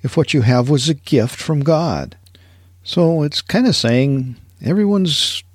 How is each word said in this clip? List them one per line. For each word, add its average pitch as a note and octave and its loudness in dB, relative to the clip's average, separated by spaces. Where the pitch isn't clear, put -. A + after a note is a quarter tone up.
If - -4
what D#3+ 0
you C#3 2
have B2 2
was C#3+ 2
a D#3+ 0
gift C3 0
from D3+ -2
God. C#3+ -2
So E3 0
it's D3 -4
kinda A#3+ 2
saying B2+ 0
everyone's F#3+ 0